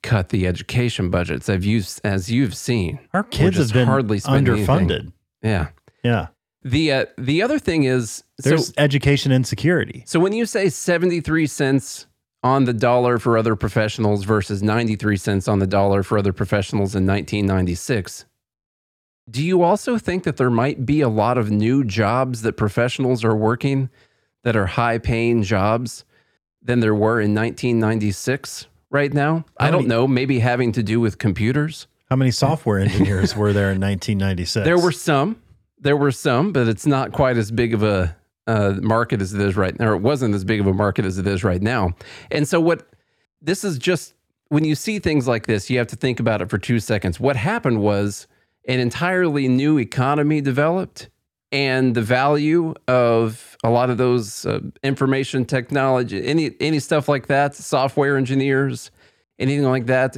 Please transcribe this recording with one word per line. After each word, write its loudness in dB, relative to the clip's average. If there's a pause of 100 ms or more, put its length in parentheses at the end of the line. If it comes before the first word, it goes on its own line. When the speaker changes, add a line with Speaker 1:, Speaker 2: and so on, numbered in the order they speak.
Speaker 1:
cut 0
the 0
education -2
budgets, -2
as 0
you've, -2
as -2
you've 0
seen. -4 (120)
Speaker 2:
Our 0
Speaker 1:
We're -16
Speaker 2:
kids 2
Speaker 1:
just 2
Speaker 2:
have 0
been 4
Speaker 1:
hardly 2
spending 2
anything. 2
Speaker 2:
underfunded. -4 (300)
Speaker 1:
Yeah. -2 (360)
Speaker 2:
Yeah. 0 (340)
Speaker 1:
The, 0
uh, 2 (140)
the 0
other 0
thing 0
is, -2 (180)
so 2
Speaker 2:
There's 2
education 2
insecurity. 0
Speaker 1:
So 0
when 2
you 0
say 0
seventy-three 0
cents -2 (380)
on 4
the 2
dollar 2
for 2
other 2
professionals 0
versus 0
ninety-three 0
cents -2
on 2
the 2
dollar 2
for -2
other 0
professionals -2
in 0
nineteen -2
ninety-six, -2 (1040)
do -4
you 2
also 2
think -4
that -2
there 2
might 0
be 2
a 2
lot 2
of 0
new 2
jobs 0
that -2
professionals 0
are 2
working 0 (540)
that 0
are 2
high-paying 0
jobs 0 (580)
than 0
there 4
were 2
in 2
nineteen -2
ninety-six -2 (240)
right 0
now. 0 (140)
Speaker 2:
How 0
Speaker 1:
I 0
don't 2
Speaker 2:
many -2
Speaker 1:
know, 2
maybe 0
having 2
to -2
do 0
with 0
computers. -2 (240)
Speaker 2:
How 2
many 2
software 0
Speaker 1:
<laughs> 2
Speaker 2:
engineers 0
were 2
there 2
in -2
nineteen -2
ninety-six? -2
Speaker 1:
There 4
were 2
some. -2 (380)
There 2
were 2
some, 0
but 2
it's -4
not 0
quite 0
as -2
big 0
of 0
a, 0 (300)
uh, 2
market 0
as -6
it -2
is 0
right 0
now, 2
or 2
it -2
wasn't 0
as -4
big 0
of 0
a 4
market 0
as -4
it -4
is -2
right 0
now. 0 (400)
And 0
so 0
what, 0 (540)
this -4
is -4
just, -4 (340)
when 2
you 2
see -6
things 0
like 0
this, -2
you 0
have -2
to -12
think -2
about 0
it -4
for 0
two -2
seconds. -2
What 0
happened -2
was -2 (400)
an 0
entirely 0
new 2
economy 0
developed, -2 (420)
and 0
the 2
value 2 (120)
of 0
a 2
lot 2
of -2
those, 0
uh, -2 (240)
information 0
technology, -2
any, 0
any 0
stuff -2
like -2
that, 0
software 0
engineers, -2 (480)
anything 0
like 0
that, 0